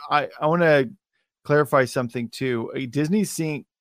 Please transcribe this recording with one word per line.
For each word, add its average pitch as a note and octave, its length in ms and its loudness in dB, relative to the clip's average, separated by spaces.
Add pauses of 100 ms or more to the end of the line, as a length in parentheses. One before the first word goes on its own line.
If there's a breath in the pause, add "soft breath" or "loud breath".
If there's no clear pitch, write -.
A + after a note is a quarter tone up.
I, D3 200 0 (100)
I D3+ 80 -2
wanna D#3 380 4 (580)
clarify D3 400 4
something A#2+ 460 -4
too. B2 440 -4
Uh, C3+ 160 -6
Disney's D3+ 400 0
seeing, D#3 360 -6 (160)